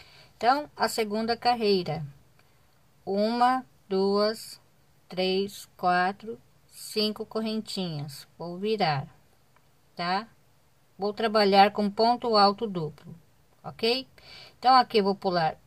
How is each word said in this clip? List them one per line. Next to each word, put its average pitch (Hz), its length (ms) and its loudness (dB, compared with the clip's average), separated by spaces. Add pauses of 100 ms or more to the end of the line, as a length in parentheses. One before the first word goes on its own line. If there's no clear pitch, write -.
(360)
Então, 285 400 0
a 220 140 -2
segunda 220 480 -2
carreira. 196 680 0 (1000)
Uma, 240 600 0 (220)
duas, 202 720 -2 (480)
três, 185 680 -4
quatro, 190 600 -2 (300)
cinco 214 580 -6
correntinhas. 190 1000 -8 (100)
Vou 175 200 -12
virar, 185 500 -2 (880)
tá? 185 320 -4 (720)
Vou 202 140 -4
trabalhar 208 580 4
com 208 180 -2
ponto 233 460 0
alto 202 320 4
duplo, 170 480 -8 (480)
ok? 254 420 -4 (520)
Então, 254 160 4
aqui 247 240 4
eu 202 60 4
vou 196 100 0
pular 175 540 -2